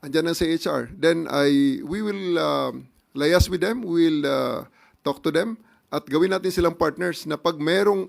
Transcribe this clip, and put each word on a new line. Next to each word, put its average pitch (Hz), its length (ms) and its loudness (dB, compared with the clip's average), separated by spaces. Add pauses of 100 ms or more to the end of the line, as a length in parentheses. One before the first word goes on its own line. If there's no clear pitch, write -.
andyan 156 240 0
ang 165 80 0
C 160 160 -2
H 165 160 -2
R. 127 240 -4
Then 165 360 0
I, 139 560 2
we 170 160 -6
will, 196 400 -2
um, 139 480 -2 (240)
liaise 160 400 2
with 185 80 -2
them, 226 240 -2
we 170 240 2
will, 156 160 0
uh, 135 360 0 (440)
talk 139 200 -4
to 160 120 0
them, 220 240 -2 (320)
at 147 160 -6
gawin 160 240 2
natin 185 200 -2
silang 170 280 0
partners 160 480 -2
na 151 80 -4
pag 160 240 -2
merong 190 500 0